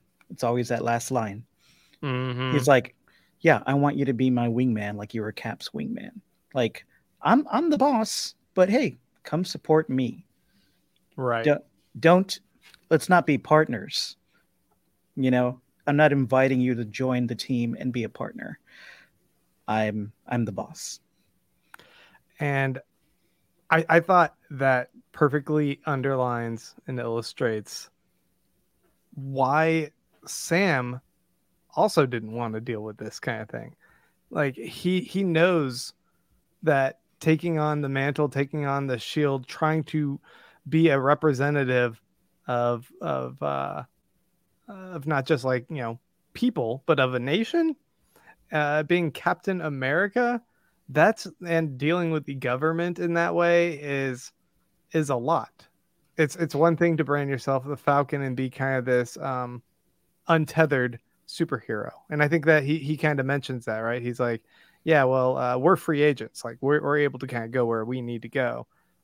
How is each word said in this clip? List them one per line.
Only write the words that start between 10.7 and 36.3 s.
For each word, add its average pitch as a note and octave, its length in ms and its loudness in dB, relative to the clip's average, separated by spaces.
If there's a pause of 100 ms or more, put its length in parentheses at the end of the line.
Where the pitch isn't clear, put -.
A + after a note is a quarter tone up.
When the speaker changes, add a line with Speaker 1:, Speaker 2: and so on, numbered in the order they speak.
Speaker 2:
Right. A#2 300 -2
Speaker 1:
Don't, D3 180 2 (360)
don't, F#3 400 4 (500)
let's D#3+ 180 2
not F3 180 6
be C#3+ 120 2
partners. C3 800 0 (960)
You C3 160 0
know, B2 300 0 (260)
I'm C#3+ 80 2
not D3+ 160 6
inviting C3 480 2
you B2 160 2
to A#2 100 -4
join B2 420 -2
the A#2 80 -4
team A#2+ 440 -4
and B2+ 140 -4
be B2 100 -2
a A2+ 60 -6
partner. - 500 -10 (1080)
I'm, G#2+ 440 -2 (160)
I'm A#2+ 160 0
the G#2 80 -4
boss. - 480 -12 (1400)
Speaker 2:
And C3+ 400 0 (880)
I, D#3+ 180 4
I E3 140 8
thought F3 340 4 (160)
that C3 380 0 (240)
perfectly D3 720 0
underlines B2 880 -2 (120)
and B2+ 120 -6
illustrates A#2 880 -6 (1200)
why D3 800 0 (360)
Sam C#3 720 0 (760)
also E3 300 4
didn't A2+ 280 -6
want A#2 220 -4
to A2 60 -6
deal A2+ 220 -6
with G#2+ 140 -12
this G#2+ 240 -12
kind A2 200 -6
of G#2+ 80 -12
thing. A#2 240 -12 (560)
Like, C#3 260 -2
he, F3 440 -4
he G3 240 -4
knows E3 680 0 (720)